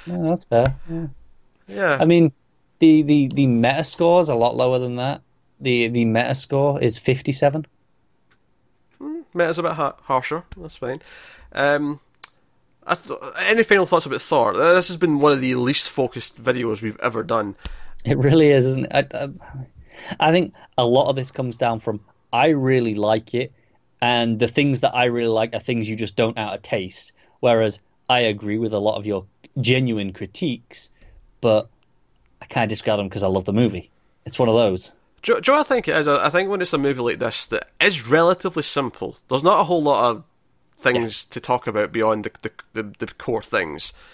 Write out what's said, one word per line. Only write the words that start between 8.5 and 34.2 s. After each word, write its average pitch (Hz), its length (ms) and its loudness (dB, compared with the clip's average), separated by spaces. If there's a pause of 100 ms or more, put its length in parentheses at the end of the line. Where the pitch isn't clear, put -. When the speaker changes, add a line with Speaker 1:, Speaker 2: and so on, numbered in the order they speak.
Speaker 2:
Hmm, 311 220 -12 (120)
Meta's 170 260 0
a 170 40 -2
bit 160 100 -2
ha-, 151 300 -4
harsher. 139 400 -4 (120)
That's 165 220 -18
fine. 131 240 -8 (500)
Um, 143 480 -2 (840)
that's, - 180 -4 (420)
any 220 180 4
final 196 220 4
thoughts 165 200 2
about 131 160 -4
Thor? 117 320 2
Uh, 147 200 4
this 180 140 2
has 175 100 -6
been 156 220 2
one 147 120 6
of 135 100 2
the 127 140 0
least 123 340 0
focused - 520 -6
videos 117 400 -2
we've 107 200 -8
ever 113 220 -4
done. 107 320 -4 (500)
Speaker 1:
It 143 120 0
really 147 320 6
is, 135 160 6
isn't 131 260 -2
it? 135 220 -2
I, - 40 -8
I, 143 120 -8 (880)
I 156 120 2
think 180 220 2 (240)
a 123 80 4
lot 127 240 4
of 135 60 0
this 131 160 -8
comes 127 260 -8
down 117 220 -2
from, 107 200 -6 (320)
I 131 180 2
really 131 460 2
like 107 380 0
it, 123 180 -4 (500)
and 117 380 0
the 120 80 2
things 139 340 0
that 135 140 0
I 123 100 2
really 120 240 0
like 113 240 0
are 110 60 -4
things 117 300 -4
you 110 60 -6
just 110 200 -8
don't 113 220 0
out 107 180 -6
of 101 60 -12
taste. - 500 -8 (280)
Whereas 113 400 2 (300)
I 123 120 2
agree 107 360 -2
with 113 160 -4
a 104 60 0
lot 104 180 0
of 104 80 -10
your 98 200 -4 (340)
genuine 117 540 0
critiques, - 800 -10 (500)
but 107 280 2 (720)
I - 40 -20
kinda 117 220 -2
disregard 107 320 -2
them 98 100 -4
'cause 98 140 -6
I 98 40 2
love 92 180 0
the 101 80 -4
movie. 104 360 0 (360)